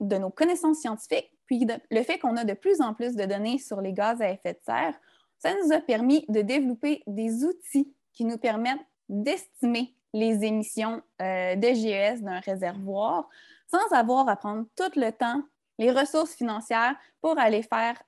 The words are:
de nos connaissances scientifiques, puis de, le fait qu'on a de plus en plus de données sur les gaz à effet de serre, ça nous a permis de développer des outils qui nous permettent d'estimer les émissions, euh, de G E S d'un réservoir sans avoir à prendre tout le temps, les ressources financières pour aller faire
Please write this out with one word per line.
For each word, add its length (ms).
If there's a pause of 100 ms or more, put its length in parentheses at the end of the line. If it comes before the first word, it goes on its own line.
de 160
nos 140
connaissances 500
scientifiques, 500 (160)
puis 180
de, 100 (160)
le 120
fait 160
qu'on 180
a 80
de 100
plus 260
en 140
plus 220
de 80
données 340
sur 220
les 120
gaz 280
à 100
effet 240
de 80
serre, 360 (400)
ça 140 (100)
nous 100
a 80
permis 480
de 120
développer 680
des 380
outils 500 (180)
qui 120
nous 140
permettent 420 (280)
d'estimer 840 (180)
les 320
émissions, 580 (200)
euh, 320
de 200
G 160
E 240
S 80
d'un 180
réservoir 880 (380)
sans 300
avoir 320
à 80
prendre 300 (100)
tout 200
le 140
temps, 320 (360)
les 120
ressources 440
financières 600 (240)
pour 180
aller 240
faire 460